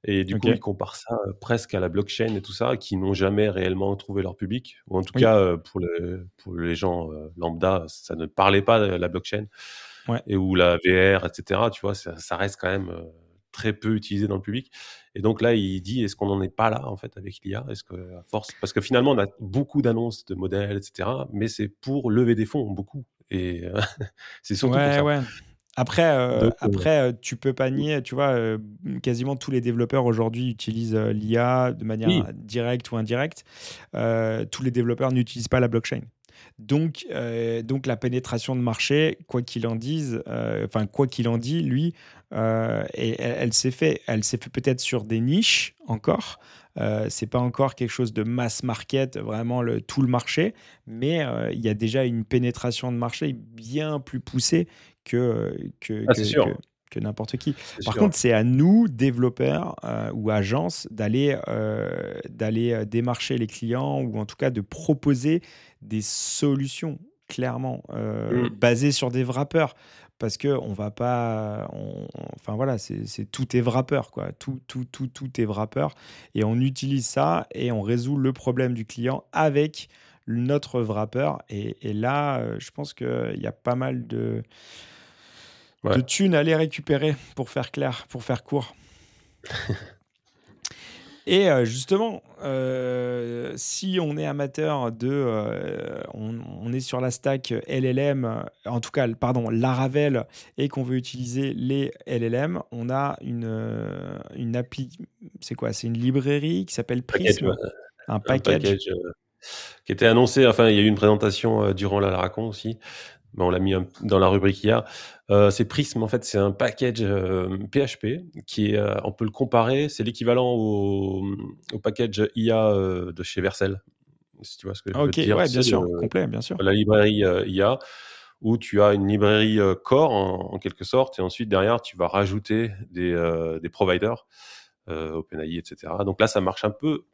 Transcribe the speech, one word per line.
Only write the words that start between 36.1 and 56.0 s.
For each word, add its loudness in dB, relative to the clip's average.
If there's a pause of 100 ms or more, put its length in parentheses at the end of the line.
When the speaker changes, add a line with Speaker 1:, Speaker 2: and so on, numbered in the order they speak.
Speaker 2:
Donc, 0
euh, -2
donc -4
la 0
pénétration -2
de 0
marché, 2
quoi -2
qu'il -4
en 0
dise, -2
euh, -2
enfin, -2
quoi 2
qu'il -2
en 2
dit, -2
lui, 0 (400)
euh, 0 (100)
et -2
elle, -2
elle 0
s'est 2
fait, 2
elle 0
s'est -2
fait -10
peut-être 0
sur -2
des -2
niches 2 (120)
encore. -2 (400)
Euh, -2
c'est -6
pas 0
encore 0
quelque -4
chose -4
de -2
mass -2
market, -2
vraiment -4
le, 0
tout -2
le 4
marché, 0 (320)
mais, -2
euh, -2
il -6
y 0
a 2
déjà 0
une 0
pénétration 0
de -2
marché -2
bien -6
plus -8
poussée 0 (360)
que, 0 (220)
que, -6